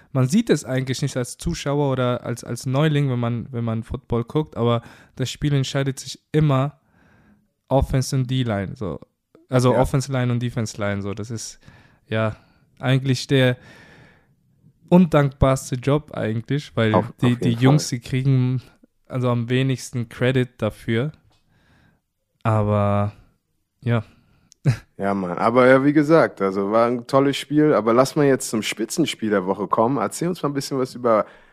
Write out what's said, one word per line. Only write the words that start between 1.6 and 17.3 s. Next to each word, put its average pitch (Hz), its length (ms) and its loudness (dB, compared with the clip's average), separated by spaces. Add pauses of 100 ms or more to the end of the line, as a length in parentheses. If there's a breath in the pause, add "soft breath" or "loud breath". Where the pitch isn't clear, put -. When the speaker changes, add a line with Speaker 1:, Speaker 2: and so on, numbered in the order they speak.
Speaker 1:
oder 123 340 -2
als, 123 180 -8
als - 220 -10
Neuling, 143 440 0
wenn 123 100 -2
man, 120 320 -4
wenn 120 120 -6
man 113 200 -4
Football 117 420 -6
guckt, - 320 -4
aber 117 240 0 (340 loud breath)
das 127 160 -6
Spiel 147 220 -2
entscheidet 139 460 -2
sich - 200 -14 (120)
immer 143 480 2 (880 soft breath)
Offense 135 460 0
und 127 140 -2
D-Line, 117 460 -2
so. 87 240 -8 (500)
Also 127 240 4
Speaker 2:
Ja. 117 80 2
Speaker 1:
Offense 135 300 -2
Line 123 200 0
und 120 100 -2
Defense 120 380 -6
Line, 101 220 -2
so. 98 120 -6
Das 107 180 -10
ist, - 280 -12 (480 soft breath)
ja, 110 280 -2 (440 soft breath)
eigentlich 131 480 0
der 127 300 2 (1300 soft breath)
undankbarste 143 840 4
Job 135 360 -2
eigentlich, 113 640 -6
weil 110 180 2
Speaker 2:
Auf, 107 280 0
Speaker 1:
die, 123 120 4